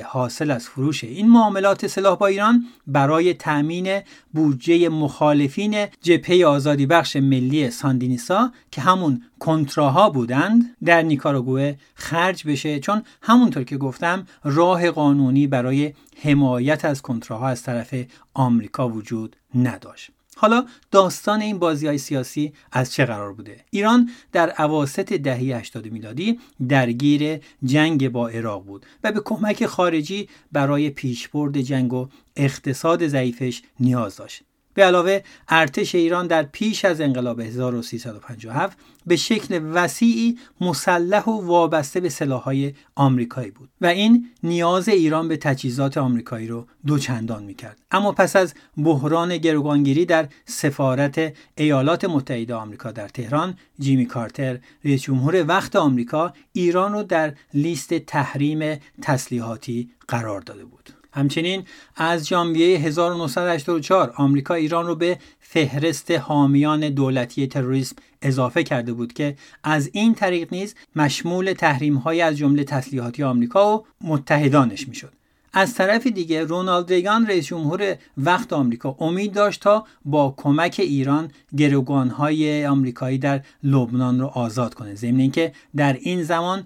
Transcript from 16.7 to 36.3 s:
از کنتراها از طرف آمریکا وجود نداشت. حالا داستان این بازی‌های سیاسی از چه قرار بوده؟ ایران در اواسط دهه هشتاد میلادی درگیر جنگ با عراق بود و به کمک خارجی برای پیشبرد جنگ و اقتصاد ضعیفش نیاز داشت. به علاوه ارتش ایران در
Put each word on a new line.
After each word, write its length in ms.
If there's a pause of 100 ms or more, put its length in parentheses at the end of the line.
از 160
کنتراها 460
از 160
طرف 320 (380)
آمریکا 560
وجود 460 (200)
نداشت. 560 (260)
حالا 280 (260)
داستان 500
این 180
بازی‌های 380
سیاسی 560 (180)
از 220
چه 120
قرار 280
بوده؟ 240 (140)
ایران 380 (220)
در 320
اواسط 500
دهه 440
هشتاد 340
میلادی 480 (300)
درگیر 680 (240)
جنگ 460
با 180
عراق 380
بود 200 (180)
و 80
به 140
کمک 400
خارجی 640 (220)
برای 380
پیشبرد 680
جنگ 360
و 140 (280)
اقتصاد 720
ضعیفش 540 (180)
نیاز 360
داشت. 280 (300)
به 100
علاوه 360 (300)
ارتش 460
ایران 320
در 160